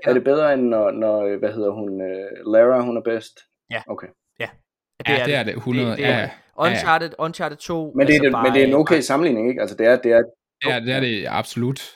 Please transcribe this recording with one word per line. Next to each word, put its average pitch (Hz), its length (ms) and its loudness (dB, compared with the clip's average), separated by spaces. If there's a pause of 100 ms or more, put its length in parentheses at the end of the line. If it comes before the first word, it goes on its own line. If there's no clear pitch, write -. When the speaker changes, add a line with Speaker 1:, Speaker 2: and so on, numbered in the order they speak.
(100)
Speaker 1:
er 127 40 4
det 127 80 2
Speaker 2:
gener- 135 140 2
Speaker 1:
bedre 151 180 2
end, 131 80 0
når, 110 280 2
når, 110 360 0
øh, 101 120 -2
hvad 104 140 -2
hedder 107 180 -2
hun, 101 300 -8
øh, 95 520 -8
Lara, 120 280 6
hun 120 160 -4
er 110 60 -6
bedst? 113 300 -6 (380)
Speaker 2:
Ja. 113 160 -8
Speaker 1:
Okay. 98 200 -12 (340)
Speaker 2:
Ja. 113 80 -8 (600)
Speaker 3:
Ja, 117 40 2
Speaker 2:
Det - 20 2
er 120 40 2
Speaker 3:
det 123 80 -2
Speaker 2:
det. 143 80 0
Speaker 3:
er 127 80 0
det. 107 120 -4
Hundrede. 123 360 -2
Speaker 2:
Det, 110 80 -6
det 143 80 -4
er 127 40 0
Speaker 3:
Ja, 123 120 0
Speaker 2:
det. - 0 -
Speaker 3:
ja, - 80 -6 (360)
ja. 175 40 2
Speaker 2:
Uncharted, 165 480 0
Uncharted 160 380 -6
to, 160 400 -6
Speaker 1:
Men 139 100 4
det 147 60 6
er 151 120 6
Speaker 2:
altså, - 0 -
Speaker 1:
det, 135 80 4 (120)
men 127 100 2
det 135 80 6
er 135 40 6
en 131 60 2
Speaker 2:
bare, 143 80 4
Speaker 1:
okay 156 140 2
Speaker 2:
bare 147 80 2
Speaker 1:
sammenligning, 135 460 0
ikke? 127 120 -4
Altså, 101 160 -6
det 113 100 2
er, 123 100 6
det 120 160 2
er 117 100 6 (440)
Speaker 3:
Ja, 127 140 0
det 120 120 -4
er 135 80 0
det 110 280 -2
absolut. 117 680 -4